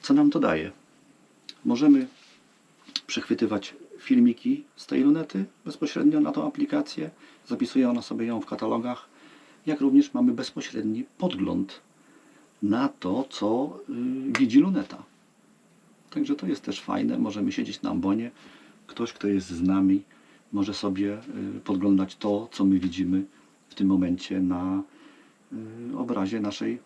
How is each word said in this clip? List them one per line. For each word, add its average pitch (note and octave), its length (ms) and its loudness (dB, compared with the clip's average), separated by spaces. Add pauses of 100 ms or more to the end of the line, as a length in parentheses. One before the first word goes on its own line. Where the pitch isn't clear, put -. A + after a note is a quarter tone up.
co C#3 120 2
nam D3 160 6
to D#3 100 0
daje. G#2+ 300 0 (920)
Możemy C3 420 6 (1000)
przechwytywać - 680 -2 (240)
filmiki B2+ 680 2 (120)
z - 100 -20
tej C3+ 160 0
lunety D#3 420 2 (200)
bezpośrednio D3+ 560 0
na D3 120 0
tą D#3 140 -2
aplikację. D3 640 -4 (380)
Zapisuje B2 420 0
ona A#2+ 120 -2
sobie A2+ 240 -6
ją A#2 140 -4
w - 60 -10
katalogach, A#2 600 -6 (580)
jak D3+ 140 -2
również C#3 340 6
mamy B2 180 4
bezpośredni A#2 720 -6 (140)
podgląd - 640 -4 (840)
na A2+ 260 0
to, A#2 420 -4
co, - 500 -2 (480)
y, A#2 100 -2
widzi C3 220 8
luneta. F#3 420 0 (1080)
Także C#3+ 260 -2
to F#3 100 -8
jest D#3+ 160 -4
też - 180 -8
fajne. - 380 -2
Możemy G#2 340 -2
siedzieć - 300 -6
na - 80 -4
ambonie. G#2+ 400 -2 (560)
Ktoś, - 260 -6
kto - 160 -4
jest F#2+ 200 0
z E2+ 140 -4
nami, F#2+ 400 4 (500)
może G2+ 220 -2
sobie, G2+ 440 -4 (380)
y, G2+ 40 -10
podglądać F#2+ 560 2
to, G#2+ 360 -2
co G2 120 -2
my F#2+ 140 6
widzimy F#2 460 0 (440)
w - 60 -20
tym G2 140 2
momencie F2+ 520 0
na, F#2 420 -2 (1080)
y, C3+ 60 -8
obrazie A2 420 -4
naszej A2+ 460 -4